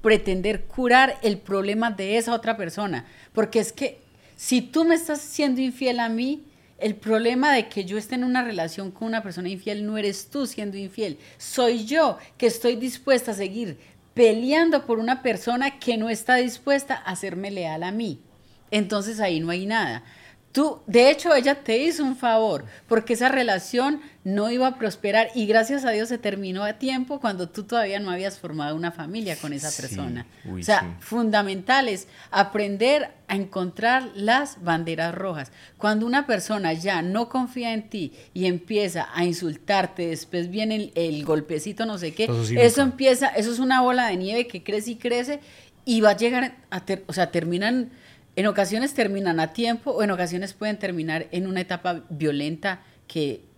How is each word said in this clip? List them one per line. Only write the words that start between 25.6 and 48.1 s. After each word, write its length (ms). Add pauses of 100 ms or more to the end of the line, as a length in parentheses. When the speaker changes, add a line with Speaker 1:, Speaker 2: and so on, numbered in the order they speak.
Speaker 1:
a 60
Dios 180
se 80
terminó 460
a 100
tiempo 460
cuando 300
tú 160
todavía 340
no 100
habías 300
formado 360
una 160
familia 440
con 180
esa 160
Speaker 2:
Sí, 140
Speaker 1:
persona. 420 (180)
Speaker 2:
uy, 180
Speaker 1:
O 40
sea, 140
Speaker 2:
sí. 80 (140)
Speaker 1:
fundamental 880
es 200 (240)
aprender 800 (160)
a 80
encontrar 800
las 480
banderas 500
rojas. 380 (260)
Cuando 300
una 180
persona 480
ya 300
no 260
confía 460
en 120
ti 260 (200)
y 140
empieza 680
a 120
insultarte, 840
después 420
viene 280
el, 180
el 300
golpecito, 600
no 140
sé 160
qué, 80
Speaker 2:
Eso 200
sí, 140
Speaker 1:
eso 240
Speaker 2:
nunca. 120
Speaker 1:
empieza, 340
eso 240
es 80
una 220
bola 260
de 100
nieve 300
que 160
crece 280
y 40
crece 460 (440)
y 160
va 80
a 80
llegar 380 (160)
a 120
ter-, 220
o 80
sea, 160
terminan, 600 (440)